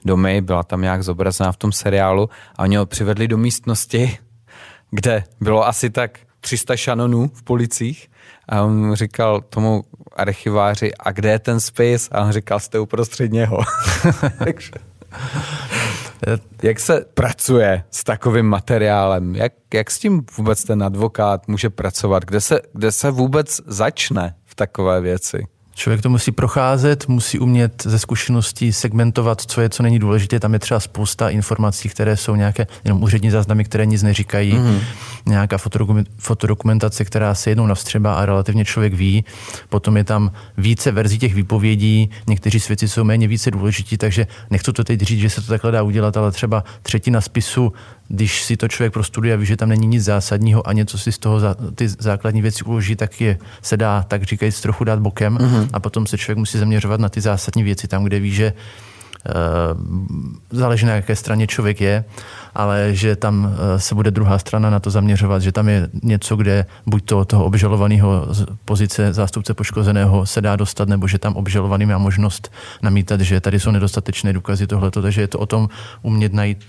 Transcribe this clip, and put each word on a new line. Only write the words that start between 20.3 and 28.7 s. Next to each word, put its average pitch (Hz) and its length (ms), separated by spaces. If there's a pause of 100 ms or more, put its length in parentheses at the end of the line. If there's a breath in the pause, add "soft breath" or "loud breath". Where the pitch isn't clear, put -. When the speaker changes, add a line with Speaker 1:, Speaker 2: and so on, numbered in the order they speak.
Speaker 1:
vůbec 107 260
ten 104 200
advokát 101 640
může 104 220
pracovat? 98 560
Kde 98 160
se, - 180 (140)
kde 107 180
se 139 200
vůbec 131 540
začne 98 720 (100)
v - 100
takové 92 460
věci? 90 460 (280)
Speaker 2:
Člověk 110 260
to 127 80
musí 120 220
procházet, 135 760
musí 127 320
umět 123 460
ze 110 140
zkušeností 117 720